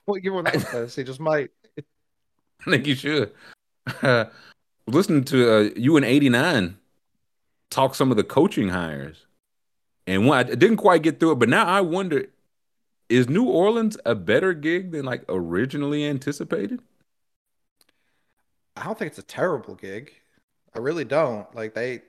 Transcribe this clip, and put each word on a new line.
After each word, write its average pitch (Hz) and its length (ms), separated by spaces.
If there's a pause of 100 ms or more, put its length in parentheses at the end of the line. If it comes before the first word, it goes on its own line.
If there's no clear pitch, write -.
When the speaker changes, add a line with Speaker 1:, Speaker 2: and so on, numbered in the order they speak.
Speaker 1:
Well, 196 140
give 190 140
one 175 140
up, 165 60 (360)
he 135 140
just 131 160
might. 156 300 (140)
Speaker 2:
<laughs> - 140 (880)
I 123 40
think 135 180
you 131 80
should. 143 360 (680)
Uh, 120 220 (640)
listening 151 360
to, 123 280
uh, 107 240
you 135 200
and 139 80
eighty-nine 127 720 (920)
talk 135 240
some 135 160
of 113 60
the 104 80
coaching 147 440
hires. 78 580 (840)
And 95 180
one, 143 120
I 123 40
didn't 175 360
quite 175 240
get 151 180
through 160 120
it, 135 60
but 117 100
now 190 160
I 185 160
wonder, 175 460 (840)
is 120 200
New 190 160
Orleans 220 600
a 117 120
better 123 360
gig 170 380
than, 147 140
like, 123 240
originally 135 760
anticipated? 160 760 (2000)
Speaker 1:
I - 60
don't 208 160
think 165 120
it's - 80
a 98 40
terrible 135 540
gig. 98 360 (600)
I 110 60
really 147 240
don't. 120 500
Like, 110 200
they, 120 340